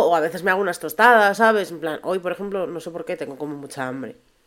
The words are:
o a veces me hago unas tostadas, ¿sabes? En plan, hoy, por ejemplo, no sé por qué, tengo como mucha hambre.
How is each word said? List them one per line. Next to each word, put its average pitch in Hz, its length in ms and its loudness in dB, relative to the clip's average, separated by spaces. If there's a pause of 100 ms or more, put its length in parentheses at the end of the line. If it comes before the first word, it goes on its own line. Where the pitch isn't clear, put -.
o 170 80 4
a 160 40 4
veces 165 220 -2
me 190 80 2
hago 190 120 2
unas 180 180 -4
tostadas, 208 560 6
¿sabes? 214 340 2
En 170 100 -12
plan, 156 220 -6
hoy, 185 160 -2
por 175 140 -4
ejemplo, 190 340 -6
no 170 140 -8
sé 170 100 -12
por 165 140 -10
qué, 180 120 -6
tengo 139 220 -10
como 147 180 -8
mucha 139 300 -10
hambre. 127 300 -10 (300)